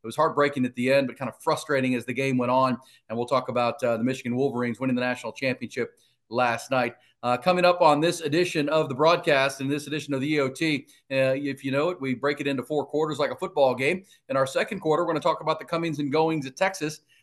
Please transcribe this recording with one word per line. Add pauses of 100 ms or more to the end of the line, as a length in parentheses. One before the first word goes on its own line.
It
was
heartbreaking
at
the
end,
but
kind
of
frustrating
as
the
game
went
on. (320)
And
we'll
talk
about,
uh,
the
Michigan
Wolverines
winning
the
national
championship (340)
last
night. (280)
Uh,
coming
up
on
this
edition
of
the
broadcast
and
this
edition
of
the
E
O
T, (220)
uh,
if
you
know
it,
we
break
it
into
four
quarters
like
a
football
game. (240)
In
our
second
quarter,
we're
gonna
talk
about
the
comings
and
goings
of
Texas, (240)